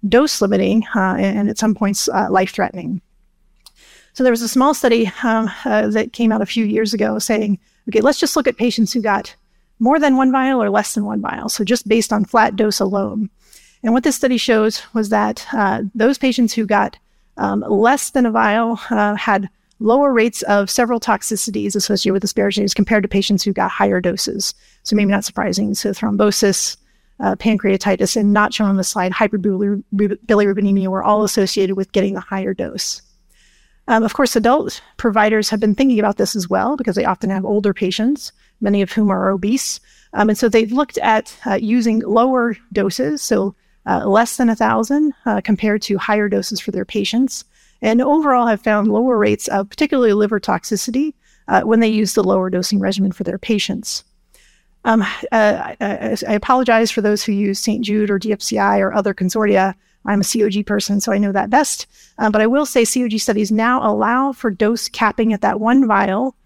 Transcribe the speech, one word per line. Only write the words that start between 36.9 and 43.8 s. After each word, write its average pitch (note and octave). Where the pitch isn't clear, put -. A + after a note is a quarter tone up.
they F#3+
often -
have F#3+
older G3+
patients, A3
many G3+
of F#3+
whom G#3
are F#3+
obese. G3+
Um, G#3+
and G#3
so B3
they've A3
looked C#4
at, A3
uh, A3
using A3+
lower A#3
doses, A#3
so, G3